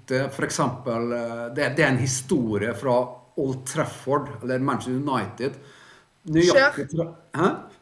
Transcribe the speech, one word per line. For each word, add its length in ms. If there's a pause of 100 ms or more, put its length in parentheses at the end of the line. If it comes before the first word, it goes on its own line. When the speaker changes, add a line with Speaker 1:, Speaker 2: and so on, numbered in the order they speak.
Speaker 1:
det. 180 (100)
For 140
eksempel, 680
eh, 320 (120)
det, 180
det 120
er 60
en 80
historie 760
fra 220 (400)
Old 280
Trafford, 760
eller 240
Manchester 360
United. 600 (680)
Nøyaktig 600
Speaker 2:
Kjør. 40
Speaker 1:
tre-, 200 (220)
hæ? 180 (320)